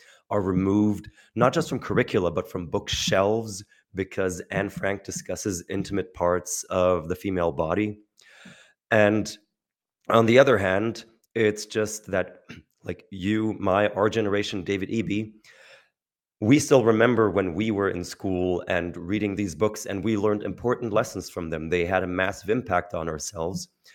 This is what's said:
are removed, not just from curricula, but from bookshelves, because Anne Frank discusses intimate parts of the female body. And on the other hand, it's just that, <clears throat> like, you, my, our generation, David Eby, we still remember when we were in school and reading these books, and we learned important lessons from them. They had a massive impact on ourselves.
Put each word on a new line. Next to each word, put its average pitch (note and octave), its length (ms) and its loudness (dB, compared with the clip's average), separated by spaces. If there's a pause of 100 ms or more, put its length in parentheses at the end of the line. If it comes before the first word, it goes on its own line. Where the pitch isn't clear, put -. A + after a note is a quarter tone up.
(300)
are G#2 120 0
removed, F#2+ 680 2 (260)
not B2 180 2
just - 160 -2
from B2+ 100 -4
curricula, G2+ 520 0
but F2+ 180 -4
from F#2 180 -8
bookshelves, G#2 960 0 (320)
because F#2 460 -4 (100)
Anne G2 180 -4
Frank G2+ 340 -4
discusses F#2 640 -6
intimate G2 440 -4
parts F2+ 560 -2
of F2+ 400 2
the F2+ 60 -4
female F2 360 -2
body. F2+ 480 -2 (920)
And G#2+ 440 4 (760)
on A2+ 160 6
the A#2 140 8
other C3+ 180 8
hand, G2 480 0 (300)
it's G#2+ 300 2
just G#2+ 460 -4
that, F#2 380 -2
<clears throat> - 340 -20
like, F2 280 -10
you, G#2 480 0
my, G2+ 300 2
our G#2 200 2
generation, G#2 540 -2
David G2 260 -4
Eby, G#2+ 420 -4 (1080)
we B2+ 200 6
still C#3 240 6
remember A2+ 460 4
when F#2 240 0
we A2 180 -2
were G2 180 0
in F2+ 140 -4
school F2+ 640 -2
and F2 300 -2
reading G2 380 -4
these F#2 200 -4
books, G#2+ 300 -2
and G2 180 -4
we A2 140 0
learned G#2 260 0
important A#2 480 -4
lessons G#2 380 -2
from E2+ 200 -8
them. D#2+ 200 -6
They E2+ 160 2
had F#2 180 2
a F#2 40 -4
massive F#2 420 -4
impact G2+ 440 -2
on E2 140 -6
ourselves. E2 640 -8 (260)